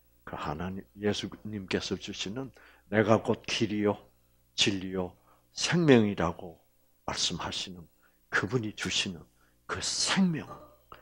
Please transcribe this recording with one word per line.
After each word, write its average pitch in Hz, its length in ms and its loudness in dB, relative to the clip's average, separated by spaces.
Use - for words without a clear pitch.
그 - 120 -10
하나님, 87 500 -6
예수님께서 101 1000 -4
주시는 110 540 -10
"내가 107 340 6
곧 - 240 0
길이요, 104 500 0
진리요, 95 600 0
생명이라고 104 1040 4
말씀하시는 90 840 -6
그분이 107 460 -2
주시는 92 480 -4
그 - 140 -4
생명, - 680 2